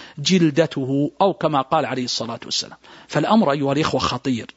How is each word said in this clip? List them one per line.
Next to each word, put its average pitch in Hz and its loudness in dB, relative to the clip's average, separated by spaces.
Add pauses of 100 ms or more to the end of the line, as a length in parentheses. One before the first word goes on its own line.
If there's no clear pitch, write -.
(180)
جلدته"، 147 2 (100)
أو 190 4
كما 160 -2
قال 160 0
عليه 127 -4
الصلاة 117 -8
والسلام. - -8 (300)
فالأمر 160 2
أيها 139 0
الإخوة 143 0
خطير، 123 -2 (100)